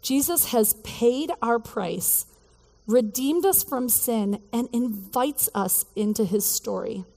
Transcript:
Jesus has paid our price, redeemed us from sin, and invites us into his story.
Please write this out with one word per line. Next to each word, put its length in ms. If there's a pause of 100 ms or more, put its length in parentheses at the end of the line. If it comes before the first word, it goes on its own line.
Jesus 500
has 220 (100)
paid 480 (120)
our 160
price, 640 (640)
redeemed 580
us 180
from 240
sin, 540 (100)
and 220
invites 800
us 320 (100)
into 300
his 180
story. 600 (140)